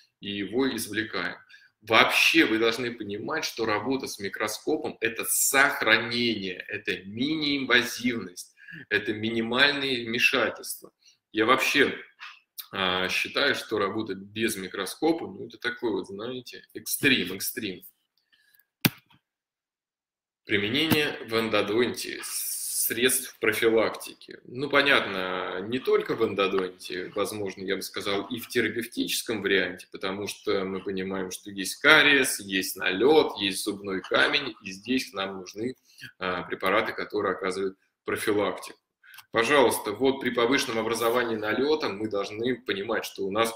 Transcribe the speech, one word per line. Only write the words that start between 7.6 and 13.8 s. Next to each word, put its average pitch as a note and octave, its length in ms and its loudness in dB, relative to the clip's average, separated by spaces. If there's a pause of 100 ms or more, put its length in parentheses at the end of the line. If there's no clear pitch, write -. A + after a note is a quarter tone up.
это G#2 240 0
минимальные A#2+ 920 0
вмешательства. - 840 0 (400)
Я G#2+ 140 2
вообще, B2+ 500 4 (760)
а, F#2 380 0
считаю, B2+ 460 0
что - 240 -2
работа G2 340 -2